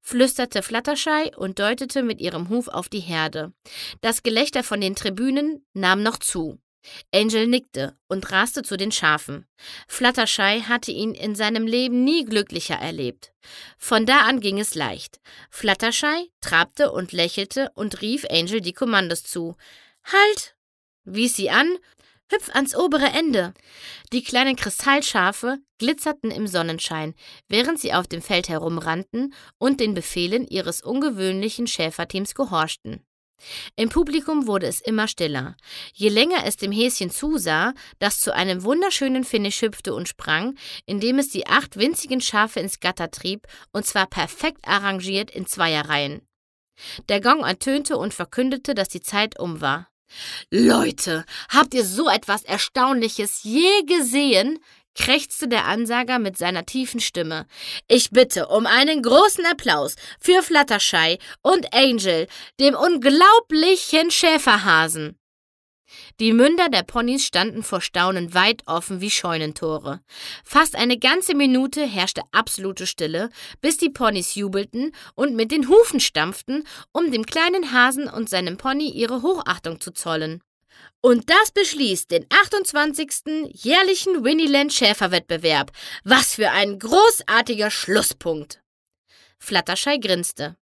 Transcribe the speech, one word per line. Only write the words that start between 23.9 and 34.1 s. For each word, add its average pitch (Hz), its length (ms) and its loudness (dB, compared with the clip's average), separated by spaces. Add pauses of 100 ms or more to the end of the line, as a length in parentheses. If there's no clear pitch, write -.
Die 240 120 -2
kleinen 254 340 0
Kristallschafe 247 1000 0 (200)
glitzerten 294 520 -2
im 214 160 -6
Sonnenschein, 165 680 -4 (360)
während 247 280 0
sie - 160 -4
auf 180 140 0
dem 170 140 -10
Feld 180 260 -2
herumrannten 165 840 -4 (240)
und 269 240 0
den 214 120 0
Befehlen 180 540 -4
ihres 170 340 -6
ungewöhnlichen 214 840 -4
Schäferteams 175 680 -6
gehorchten. 160 720 -6 (680)
Im 220 140 -2
Publikum 302 580 -2